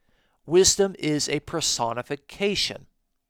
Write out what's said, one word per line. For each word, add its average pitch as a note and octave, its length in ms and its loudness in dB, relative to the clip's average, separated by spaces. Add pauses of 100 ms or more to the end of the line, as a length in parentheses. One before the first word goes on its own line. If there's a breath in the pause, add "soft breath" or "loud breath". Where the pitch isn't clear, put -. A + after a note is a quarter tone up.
(480)
wisdom F#3+ 500 4
is D3 320 -2
a D3 120 -2
personification, C#3 1500 -4 (420)